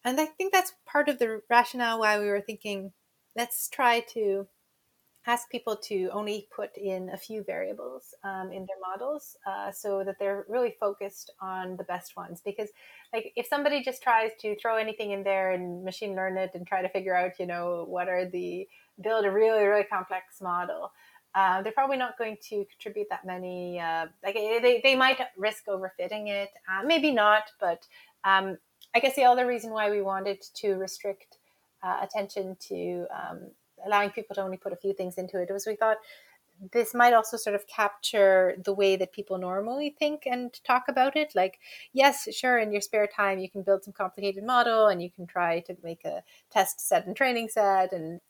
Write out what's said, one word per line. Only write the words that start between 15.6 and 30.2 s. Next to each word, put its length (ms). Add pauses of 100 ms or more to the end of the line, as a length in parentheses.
machine 320
learn 220
it 160
and 120
try 160
to 80
figure 260
out, 240
you 60
know, 400
what 220
are 180
the, 440 (320)
build 240
a 60
really, 340
really 180
complex 580
model, 500 (420)
uh, 280
they're 100
probably 260
not 200
going 240
to 240
contribute 440
that 160
many, 540
uh, 260 (180)
like, 140
eh, 220
they, 220
they 140
might 240 (160)
risk 300
overfitting 640
it, 220 (180)
uh, 160
maybe 260
not, 480
but, 280 (360)
um, 340 (380)
I 60
guess 140
the 100
other 200
reason 260
why 180
we 120
wanted 400 (200)